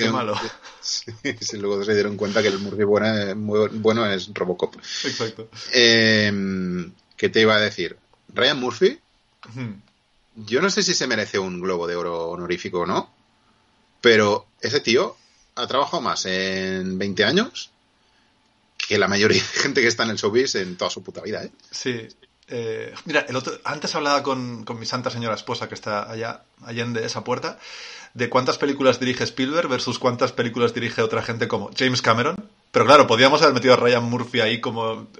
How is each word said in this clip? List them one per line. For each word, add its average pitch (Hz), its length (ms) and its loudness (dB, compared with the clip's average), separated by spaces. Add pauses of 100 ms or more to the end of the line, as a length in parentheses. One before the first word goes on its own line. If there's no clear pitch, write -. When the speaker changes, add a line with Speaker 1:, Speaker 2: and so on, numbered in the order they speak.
Speaker 1:
dieron 113 120 2
Speaker 2:
malo? 107 300 -2
Speaker 1:
<laughs> 110 60 -10 (320)
Sí, - 220 -6 (340)
sí, - 180 -8
luego 101 280 -2
se 107 80 0
dieron 104 240 2
cuenta 101 240 0
que 104 80 4
el 98 100 0
Murphy 101 240 -2
bueno, 104 240 4 (100)
eh, 101 180 -4
mu-, 107 360 2
bueno 110 340 2
es 98 280 -2
Robocop. 90 420 -4 (300)
Speaker 2:
Exacto. 113 420 -6 (240)
Speaker 1:
Eh, 113 580 6 (880)
¿qué 101 140 0
te 113 100 2
iba 110 160 6
a 107 60 4
decir? 95 340 -4 (380)
Ryan 131 260 2
Murphy, 151 400 0 (500)
Speaker 2:
Ujú. 113 260 -10 (600)
Speaker 1:
yo 113 260 -2
no 196 80 2
sé 196 140 0
si 180 100 -2
se 135 140 -2
merece 107 320 -2
un 92 220 -4
Globo 90 260 -2
de 87 80 -4
Oro 85 360 -4
honorífico 87 500 -6
o 85 40 -2
no, 113 240 -2 (920)
pero 107 440 4 (140)
ese 113 220 -2
tío 131 340 2 (400)
ha 123 120 -6
trabajado 139 340 -2
más 92 240 -4
en 95 720 -2
veinte 101 240 0
años 175 480 0 (1040)
que - 200 -2
la 98 100 2
mayoría 101 340 2
de - 60 -6 (140)
gente 139 180 0
que 117 80 4
está 117 160 0
en 113 60 0
el 104 80 -6
showbiz 120 380 0
en 92 200 -6
toda 92 160 -4
su 98 100 -10
puta 90 200 -14
vida, 90 240 -8
¿eh? - 60 -16 (200)
Speaker 2:
Sí. 120 380 -8 (400)
Eh, 113 440 -8 (120)
mira, 147 240 0
el 123 80 -4
otro, 131 260 -6
antes 151 320 -6
hablaba 143 260 2
con, 123 440 -4
con 120 120 -10
mi 113 80 -12
santa 127 240 -4
señora 117 260 -4
esposa, 113 340 -8
que 104 60 -12
está 107 360 -6
allá, 113 300 -10 (240)
allende 117 400 -4
esa 113 180 -8
puerta, 127 340 -4 (560)
de 117 160 -2
cuántas 131 300 2
películas 135 400 2
dirige 127 240 -2
Spielberg 143 460 -2
versus 123 280 -2
cuántas 123 360 0
películas 120 400 0
dirige 117 280 -2
otra 110 220 0
gente 117 240 -2
como 101 280 -4
James 127 280 2
Cameron. 123 320 2 (340)
Pero 113 160 4
claro, 139 220 10
podíamos 135 340 6
haber 143 140 6
metido 123 180 6
a 117 40 8
Ryan 120 260 4
Murphy 120 380 -2
ahí 113 200 0
como, 113 460 -6 (120)